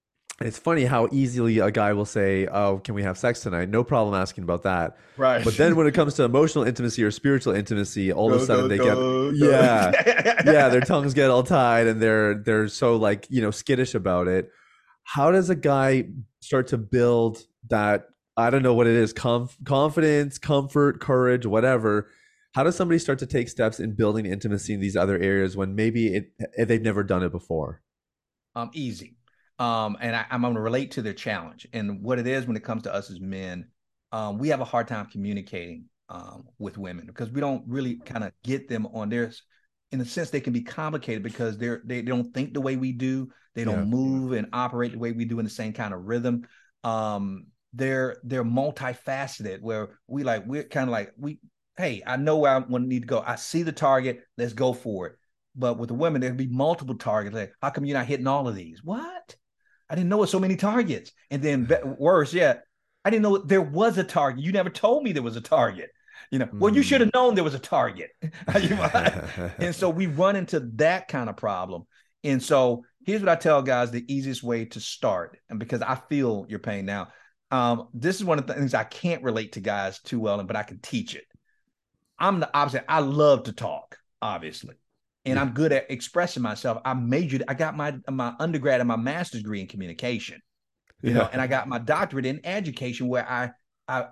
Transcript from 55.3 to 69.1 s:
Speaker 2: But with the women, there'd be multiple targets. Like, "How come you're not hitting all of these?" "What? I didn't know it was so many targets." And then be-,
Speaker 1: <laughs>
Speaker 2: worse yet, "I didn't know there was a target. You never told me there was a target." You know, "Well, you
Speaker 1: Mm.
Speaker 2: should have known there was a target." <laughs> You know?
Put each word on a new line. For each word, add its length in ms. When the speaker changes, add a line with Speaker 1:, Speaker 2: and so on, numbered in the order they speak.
Speaker 2:
But 220
with 120
the 60
women, 260
there'd 160
be 100
multiple 480
targets. 400
Like, 260
"How 80
come 160
you're 120
not 100
hitting 200
all 200
of 80
these?" 280
"What? 520
I 60
didn't 140
know 80
it 40
was 100
so 80
many 160
targets." 560
And 100
then 240
be-, 100
Speaker 1:
<laughs> 220
Speaker 2:
worse 360
yet, 300
"I 40
didn't 140
know 140
there 240
was 360
a 60
target. 400
You 80
never 180
told 340
me 80
there 120
was 120
a 60
target." 480
You 80
know, 140
"Well, 200
you 80
Speaker 1:
Mm. 40
Speaker 2:
should 160
have 120
known 220
there 80
was 120
a 40
target." 560
<laughs> 60
You 80
know? 840